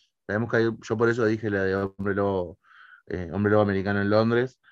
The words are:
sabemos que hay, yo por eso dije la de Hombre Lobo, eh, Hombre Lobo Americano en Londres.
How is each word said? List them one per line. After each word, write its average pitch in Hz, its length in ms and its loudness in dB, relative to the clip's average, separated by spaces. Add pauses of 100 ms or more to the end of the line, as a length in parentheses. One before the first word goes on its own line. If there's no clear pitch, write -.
(280)
sabemos 110 240 -4
que 123 60 2
hay, 113 120 2 (100)
yo 110 180 -6
por 117 120 4
eso 117 160 0
dije 110 240 0
la 98 140 -2
de 95 120 0
Hombre 98 380 -4
Lobo, 95 460 -2 (480)
eh, 90 260 -8
Hombre 101 180 2
Lobo 107 120 6
Americano 101 380 0
en 101 100 0
Londres. 117 480 2 (120)